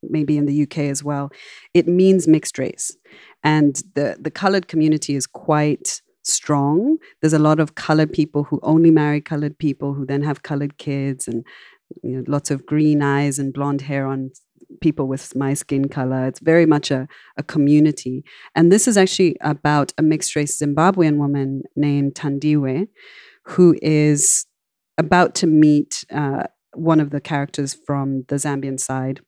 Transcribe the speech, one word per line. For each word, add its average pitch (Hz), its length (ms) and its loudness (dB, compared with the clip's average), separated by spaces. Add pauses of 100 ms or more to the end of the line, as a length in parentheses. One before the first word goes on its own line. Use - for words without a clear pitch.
maybe 151 380 -2
in 147 80 0
the 139 80 -2
U 147 100 2
K 147 240 -6
as 139 140 -6
well. 143 260 -6 (460)
It 175 120 4
means 180 400 4
mixed 156 300 2
race. - 400 -8 (460)
And 147 320 2 (180)
the, 139 260 -2
the 147 120 -8
colored 190 360 -2
community 156 480 0
is 131 120 -4
quite - 760 -2 (220)
strong. 156 760 0 (240)
There's 156 120 2
a 160 40 2
lot 151 220 4
of 151 160 -2
colored 156 360 0
people 147 340 -2
who - 180 -4
only 165 260 4
marry 151 320 2
colored 147 380 -8
people, 139 340 -4
who 139 100 -8
then 139 200 -4
have 147 180 -4
colored 143 380 -6
kids, 139 480 -6
and, 117 180 -8 (560)
you 127 160 -8
know, 127 80 -8
lots 143 240 -4
of 135 160 -4
green 151 380 2
eyes 139 340 0
and 135 160 -4
blonde 143 280 -4
hair 139 260 -4
on 135 240 -6 (500)
people 151 260 0
with 135 280 -8
my 135 180 -2
skin 139 340 -4
color. 131 380 -4
It's 131 140 -6
very 165 260 4
much 147 240 2
a, 131 180 -4 (300)
a 147 60 -10
community. 147 800 0 (320)
And 170 160 6
this 214 160 4
is 220 100 2
actually 185 440 2
about 147 540 0
a 156 60 -2
mixed 156 340 0
race 147 240 -2
Zimbabwean 156 580 2
woman 139 440 -2 (140)
named 143 400 0
Tandiwe, 143 720 -2 (560)
who 180 400 4
is 151 640 2 (500)
about 175 380 2
to - 100 0
meet, 151 680 4
uh, 139 320 -4 (300)
one 160 260 2
of 147 120 0
the 143 100 -6
characters 139 520 -6
from 135 560 -6
the 143 80 -2
Zambian 139 420 -6
side. 131 480 -6